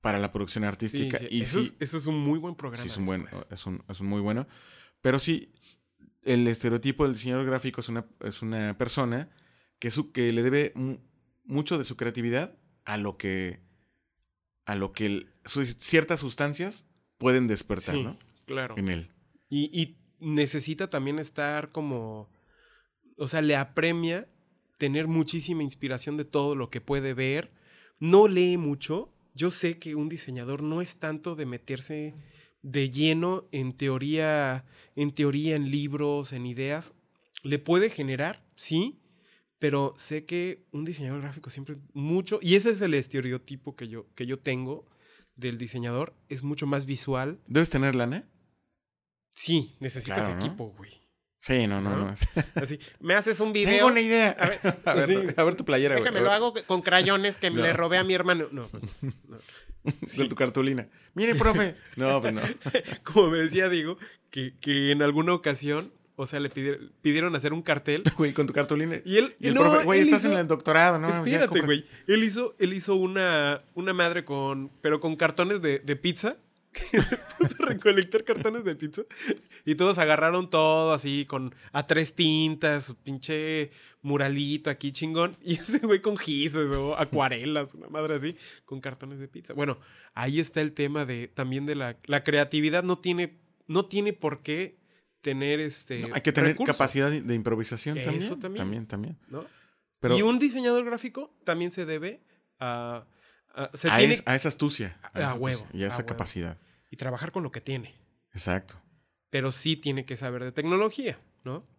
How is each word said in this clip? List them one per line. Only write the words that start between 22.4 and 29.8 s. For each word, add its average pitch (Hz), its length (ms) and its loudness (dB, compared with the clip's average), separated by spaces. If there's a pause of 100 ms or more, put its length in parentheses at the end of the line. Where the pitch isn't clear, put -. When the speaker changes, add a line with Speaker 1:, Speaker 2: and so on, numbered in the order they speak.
Speaker 2:
o 143 120 -6
sea, 160 140 -2
le 147 140 4
apremia 165 720 0 (500)
tener 147 280 0
muchísima 160 560 0
inspiración 139 540 -6
de 151 80 -4
todo 143 320 0
lo 127 120 -4
que 120 120 -8
puede 135 340 -2
ver. 131 360 -2 (480)
No 190 300 10
lee 180 300 4
mucho. 151 520 -4 (240)
Yo 151 160 -2
sé 170 280 -4
que 160 160 -10